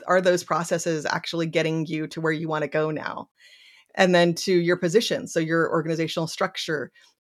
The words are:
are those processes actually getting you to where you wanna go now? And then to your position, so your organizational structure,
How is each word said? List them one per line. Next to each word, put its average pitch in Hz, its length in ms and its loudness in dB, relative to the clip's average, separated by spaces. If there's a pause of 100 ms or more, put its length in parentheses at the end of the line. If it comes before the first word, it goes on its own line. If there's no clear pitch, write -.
are 185 140 4
those 180 240 4
processes 165 640 -2
actually 165 420 -2
getting 160 380 0
you 156 220 -4
to 160 120 -10
where 160 140 0
you 156 160 -4
wanna 151 180 -2
go 156 240 0
now? - 380 -8 (680)
And 185 180 4
then 175 220 6
to 190 180 -2
your 175 220 4
position, 175 500 0
so 170 140 -2
your 165 320 0
organizational 160 560 -2
structure, 160 640 -4 (300)